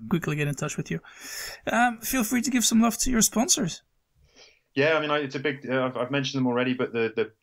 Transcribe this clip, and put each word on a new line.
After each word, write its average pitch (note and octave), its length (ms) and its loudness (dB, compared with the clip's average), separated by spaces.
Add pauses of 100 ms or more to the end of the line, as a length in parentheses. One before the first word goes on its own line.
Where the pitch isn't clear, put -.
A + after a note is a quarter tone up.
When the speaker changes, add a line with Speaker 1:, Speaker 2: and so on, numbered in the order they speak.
Speaker 1:
quickly E3 280 0
get D3 100 0
in C#3+ 80 -2
touch - 220 -6
with - 120 -6
you. E3 120 -6 (680)
Um, A#3 300 2
feel B3+ 240 0
free A#3+ 180 0
to C4 80 -2
give A#3+ 140 2
some A3+ 160 4
love A3+ 200 4
to B3+ 120 0
your A3+ 100 4
sponsors. A#3 600 0 (960)
Speaker 2:
Yeah, D#3 180 4
I D3+ 60 2
mean, D3+ 80 -2
I, D3 120 2
it's C3+ 120 -6
a C#3+ 60 -4
big, C#3 280 -4
uh, B2+ 180 0
I've, B2+ 120 -4
I've B2 140 -2
mentioned C#3 280 -2
them B2+ 60 2
already, B2+ 300 0
but B2+ 180 -4
the, A2+ 220 0
the, A2 160 -2 (120)